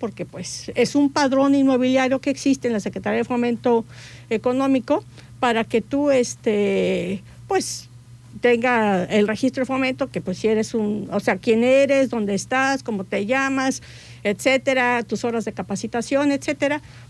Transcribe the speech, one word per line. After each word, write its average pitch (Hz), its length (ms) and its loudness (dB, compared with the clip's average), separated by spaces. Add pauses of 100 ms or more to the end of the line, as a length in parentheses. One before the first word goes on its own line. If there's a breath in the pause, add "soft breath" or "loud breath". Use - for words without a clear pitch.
porque, 202 240 -8
pues, - 520 -12
es - 180 2
un 285 180 2
padrón 277 420 4
inmobiliario 262 680 2
que 285 80 -2
existe 269 380 0
en 240 40 0
la 208 80 0
Secretaría 208 380 -4
de 233 60 0
Fomento 240 600 0 (460 loud breath)
Económico 262 720 0 (340 loud breath)
para 226 260 2
que 226 180 0
tú, 285 280 0
este, 196 1120 0 (280 loud breath)
pues, - 420 -4 (500)
tenga 226 640 2
el 208 240 2
registro 254 340 -2
de 240 40 -2
fomento, 262 440 -2
que, - 100 -6
pues, 180 180 -6
si 214 100 0
eres 220 260 0
un, 208 380 -2
o 202 80 -2
sea, 196 160 0
quién 226 280 2
eres, 269 460 4
dónde 208 240 -2
estás, 262 480 -2
cómo 196 220 -6
te 202 220 -4
llamas, 262 540 0 (420 loud breath)
etcétera, 247 800 2
tus 220 220 -6
horas 226 200 -2
de 214 80 -6
capacitación, 240 800 -2
etcétera, 285 480 -2 (280 loud breath)